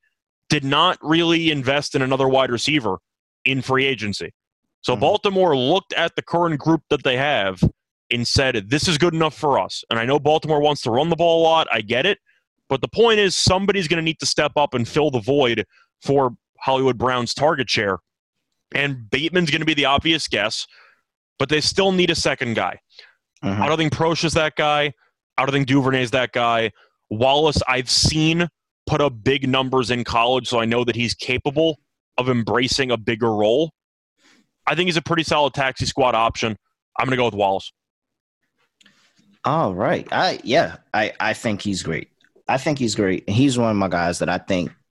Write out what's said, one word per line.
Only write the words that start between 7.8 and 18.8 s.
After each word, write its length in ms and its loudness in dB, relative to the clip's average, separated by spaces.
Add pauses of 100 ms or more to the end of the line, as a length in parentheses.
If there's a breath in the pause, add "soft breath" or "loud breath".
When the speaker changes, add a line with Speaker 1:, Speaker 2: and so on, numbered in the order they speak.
Speaker 1:
and 160 -2
said, 420 0
"This 180 0
is 100 0
good 180 2
enough 200 0
for 240 2
us." 300 -6
And 100 -2
I 60 -2
know 140 2
Baltimore 420 0
wants 220 0
to 80 -2
run 180 2
the 60 2
ball 260 2
a 20 4
lot. 280 2
I 100 0
get 240 -2
it. 140 0 (500)
But 120 0
the 60 2
point 320 4
is, 160 2
somebody's 520 2
gonna 160 0
need 160 -2
to 60 -6
step 300 0
up 180 2
and 140 0
fill 220 0
the 100 0
void 460 0 (360 soft breath)
for 340 2 (240)
Hollywood 380 0
Brown's 360 -2
target 360 0
share. 280 0 (760)
And 360 -4